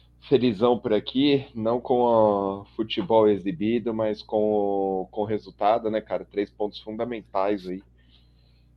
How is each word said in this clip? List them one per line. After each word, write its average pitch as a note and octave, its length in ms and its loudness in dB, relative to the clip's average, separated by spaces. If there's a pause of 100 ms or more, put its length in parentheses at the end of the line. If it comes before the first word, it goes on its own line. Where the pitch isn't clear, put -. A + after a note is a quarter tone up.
(280)
Felizão A#2+ 520 2
por G#2+ 140 -2
aqui, C3+ 600 0
não A#2 260 -2
com B2 220 0
o G2+ 640 2 (100)
futebol A2 540 2
exibido, G2+ 640 -2
mas G#2+ 300 -4
com G2+ 800 0
o, F#2 80 -12
com G#2+ 100 -6
o G#2 40 -2
resultado, G#2+ 680 -2
né, G#2+ 100 -2
cara? F#2 240 -8
Três G2+ 240 -6
pontos G#2 300 -8
fundamentais G#2+ 880 -6
aí. F#2 160 -10 (920)